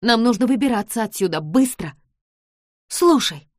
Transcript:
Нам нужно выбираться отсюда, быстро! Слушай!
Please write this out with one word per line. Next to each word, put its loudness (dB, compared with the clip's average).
Нам 2
нужно 2
выбираться -2
отсюда, -4
быстро! -2
Слушай! 2